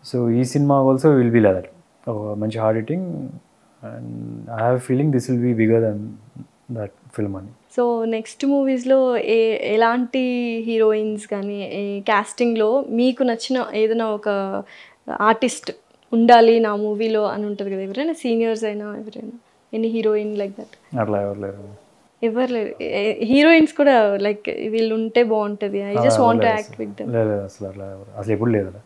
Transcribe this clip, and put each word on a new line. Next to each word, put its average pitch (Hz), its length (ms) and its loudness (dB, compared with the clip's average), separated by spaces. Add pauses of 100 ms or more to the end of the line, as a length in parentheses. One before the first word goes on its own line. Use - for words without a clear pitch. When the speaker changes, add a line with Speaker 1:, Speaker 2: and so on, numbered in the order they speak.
(120)
Speaker 1:
So, 123 180 0
ఈ 120 140 2
సినిమా 139 400 2
also 135 240 4
will 127 220 6
be 117 100 4
like 101 140 6
that. 90 140 -4 (400)
ఒక 107 300 -6
మంచి 110 220 -4
hard 110 180 2
hitting, 156 260 -4 (800)
and 117 500 -12 (180)
I 113 160 0
have 127 120 2
a 131 100 -6
feeling 139 240 2
this 123 160 -2
will 120 120 0
be 123 180 0
bigger 113 220 4
than 107 140 -2 (800)
that - 440 -10
film 101 160 -4
అని. 104 420 -10
Speaker 2:
So, 240 260 0
నెక్స్ట్ 226 400 -6
మూవీస్‌లో 262 720 2
ఏ, 226 400 2 (160)
ఎలాంటి 233 460 2 (480)
హీరోయిన్స్ 214 600 0
కానీ, 202 340 -6 (120)
ఏ 202 260 -6
కాస్టింగ్‌లో 226 880 0
మీకు 247 340 0
నచ్చిన 247 500 -2
ఏదైనా 220 320 0
ఒక 208 240 -4 (920)
ఆర్టిస్ట్ 220 500 0 (420)
ఉండాలి 226 460 8
నా 214 160 2
మూవీలో 214 480 -2
అని 208 220 -4
ఉంటది 202 260 -6
కదా, 190 100 -6
ఎవరైనా 254 320 -4
సీనియర్స్ 226 500 -2
అయినా 208 220 -6
ఎవరైనా, 214 460 -14 (460)
any 226 180 -2
heroine 214 360 0
like 202 220 -6
that? - 460 -12
Speaker 1:
అట్లా 104 220 0
ఎవరు 101 180 -6
లేరు. 101 500 -14 (340)
Speaker 2:
ఎవరు 247 300 -2
లేరు. 220 300 -6
ఏ, 202 420 -4
హీరోయిన్స్ 302 480 6
కూడా 233 420 4
like 208 540 -4
వీళ్ళు 220 260 0
ఉంటే 226 280 2
బాగుంటది, 208 560 -2
I - 20 -4
Speaker 1:
అలా 202 120 -6
Speaker 2:
just 202 120 2
Speaker 1:
ఎవరు 226 160 4
Speaker 2:
want 233 160 4
to 214 60 2
Speaker 1:
లేరు - 120 2
Speaker 2:
act 214 180 -10
Speaker 1:
అసలు. 226 120 -8
Speaker 2:
with 202 160 -14
them. 123 120 -6
Speaker 1:
లేదు, 110 160 2
లేదు, 101 120 -2
అసలు 98 260 -12
అట్లా 98 180 -12
ఎవరు, 98 340 -16
అసలు 104 140 -2
ఎప్పుడు 110 160 0
లేదు 104 180 0
అలా. 95 180 -14